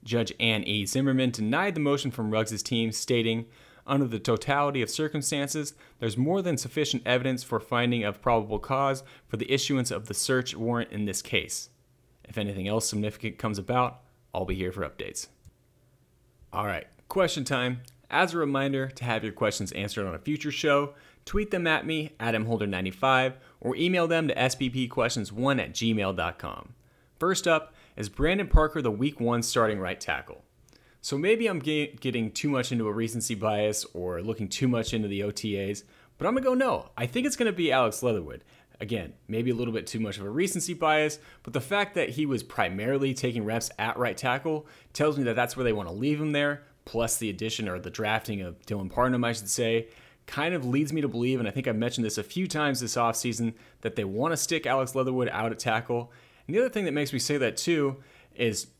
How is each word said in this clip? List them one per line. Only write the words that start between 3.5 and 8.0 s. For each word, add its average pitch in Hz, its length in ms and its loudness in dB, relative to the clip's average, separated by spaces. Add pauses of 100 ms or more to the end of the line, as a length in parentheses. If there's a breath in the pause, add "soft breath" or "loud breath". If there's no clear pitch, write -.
"Under 139 200 2
the 113 120 -2
totality 139 640 2
of 110 80 -2
circumstances, 151 840 -2 (260 loud breath)
there's 110 180 -2
more 170 240 2
than 175 160 0
sufficient 135 480 0
evidence 127 380 2
for 113 160 0
finding 120 420 2